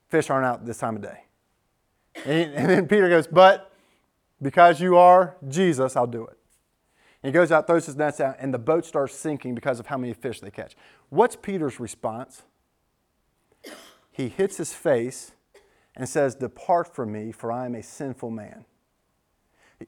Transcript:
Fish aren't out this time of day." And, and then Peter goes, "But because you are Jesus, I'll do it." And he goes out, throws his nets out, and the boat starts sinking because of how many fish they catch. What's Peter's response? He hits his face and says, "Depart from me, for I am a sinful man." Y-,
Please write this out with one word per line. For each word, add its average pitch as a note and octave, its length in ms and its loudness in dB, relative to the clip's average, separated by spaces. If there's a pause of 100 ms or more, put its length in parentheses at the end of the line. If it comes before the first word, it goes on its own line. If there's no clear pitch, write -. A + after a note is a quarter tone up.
Fish D#3+ 200 0
aren't C3+ 160 0
out A#2+ 200 -4
this A#2 120 -10
time A2+ 200 -6
of G#2 40 -12
day." - 220 -16 (1000)
And, D#3 280 -2
and B2+ 160 -2
then F#3 180 2
Peter F#3+ 220 4
goes, E3 180 4
"But F#3 440 6 (680)
because E3 400 6
you F3+ 160 4
are F3+ 400 8 (100)
Jesus, C#3 480 0
I'll B2 120 0
do A#2 180 -10
it." - 120 -20 (840)
And C#3 60 -8
he - 20 -4
goes E3 200 4
out, D#3 160 2
throws E3+ 180 0
his C#3+ 100 -14
nets D3 240 -2
out, C3+ 200 -4
and C3+ 140 -6
the B2 60 -6
boat D#3+ 260 -2
starts C#3 300 -4
sinking C#3 400 -8
because B2 240 -6
of A#2 80 -18
how C#3 100 -8
many B2 160 -8
fish A#2 260 -12
they G2+ 120 -18
catch. - 240 -16 (340)
What's A3 260 0
Peter's E3 440 -8
response? A#2 640 -12 (1700)
He C3+ 160 -6
hits F#3+ 300 -4
his E3 160 -10
face C3 580 -4 (640)
and B2+ 140 -8
says, C#3 260 -2
"Depart E3+ 580 -4
from A2+ 180 -8
me, G#2+ 200 -10
for A#2 200 -8
I B2+ 140 -6
am A#2+ 100 -10
a A2 80 -14
sinful B2+ 480 -12
man." G#2+ 340 -16 (1120)
Y-, - 80 -20